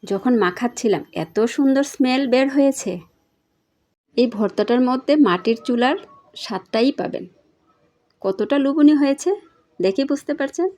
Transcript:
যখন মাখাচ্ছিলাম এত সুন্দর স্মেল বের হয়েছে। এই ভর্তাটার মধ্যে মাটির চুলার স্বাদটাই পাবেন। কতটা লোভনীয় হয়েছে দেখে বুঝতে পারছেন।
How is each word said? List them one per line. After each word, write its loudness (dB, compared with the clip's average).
যখন -2
মাখাচ্ছিলাম -2
এত -8
সুন্দর 2
স্মেল 0
বের 4
হয়েছে। 0
এই 2
ভর্তাটার 0
মধ্যে -2
মাটির 0
চুলার 0
স্বাদটাই -2
পাবেন। -6
কতটা -2
লোভনীয় 4
হয়েছে 0
দেখে 0
বুঝতে -4
পারছেন। -4